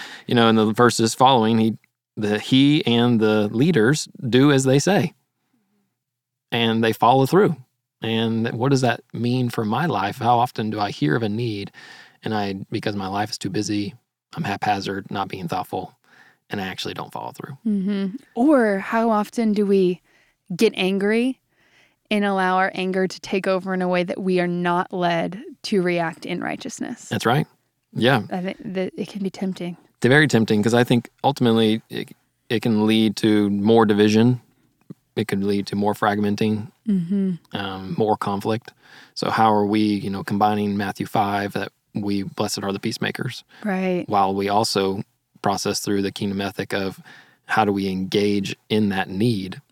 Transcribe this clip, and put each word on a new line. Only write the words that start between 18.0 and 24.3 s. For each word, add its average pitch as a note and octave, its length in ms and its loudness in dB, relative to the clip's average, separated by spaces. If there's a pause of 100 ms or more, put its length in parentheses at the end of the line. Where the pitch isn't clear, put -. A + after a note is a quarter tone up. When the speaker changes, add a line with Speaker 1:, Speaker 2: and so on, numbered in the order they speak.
Speaker 2:
Or A#3 440 4
how A3+ 300 -2
often G#3+ 440 0
do G#3 120 2
we F#3+ 360 2 (540)
get G#3+ 200 2
angry G#3 640 0 (680)
and G#3 160 2
allow F#3 320 2
our F#3+ 160 2
anger F#3 320 -2
to - 160 -8
take F#3+ 240 -4
over F#3+ 280 -2
in F#3 100 -2
a F3+ 40 0
way F3+ 160 2
that F#3 160 -6
we F#3 200 0